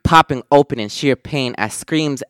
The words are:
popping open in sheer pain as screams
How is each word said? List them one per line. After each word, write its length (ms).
popping 480
open 260
in 120
sheer 260
pain 420
as 160
screams 560